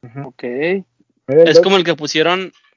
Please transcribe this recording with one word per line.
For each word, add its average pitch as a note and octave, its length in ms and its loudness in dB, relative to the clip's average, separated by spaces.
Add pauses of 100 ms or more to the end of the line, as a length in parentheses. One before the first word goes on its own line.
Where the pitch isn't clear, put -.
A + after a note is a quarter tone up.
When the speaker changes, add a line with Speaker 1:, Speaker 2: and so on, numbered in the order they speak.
Speaker 1:
Ujú. C3+ 240 -16
Speaker 2:
Ok. - 160 -20
Speaker 1:
Mira, D3+ 1000 -4
el E3 60 6
Speaker 3:
¿Es D#3 80 2
Speaker 1:
Dog E3+ 80 6
Speaker 3:
como F#3+ 120 2
el F#3 80 0
que E3 120 -2
pusieron D#3+ 560 -4 (240)